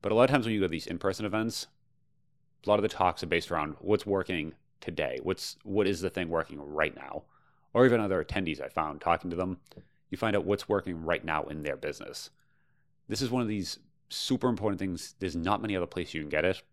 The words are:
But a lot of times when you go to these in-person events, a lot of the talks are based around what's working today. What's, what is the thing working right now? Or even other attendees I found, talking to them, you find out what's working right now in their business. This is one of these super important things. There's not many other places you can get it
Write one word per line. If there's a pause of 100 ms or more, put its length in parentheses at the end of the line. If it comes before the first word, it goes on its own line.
But
a
lot
of
times
when
you
go
to
these
in-person
events, (960)
a
lot
of
the
talks
are
based
around
what's
working (280)
today.
What's,
what
is
the
thing
working
right
now? (500)
Or
even
other
attendees
I
found,
talking
to
them, (500)
you
find
out
what's
working
right
now
in
their
business. (760)
This
is
one
of
these (300)
super
important
things.
There's
not
many
other
places
you
can
get
it (120)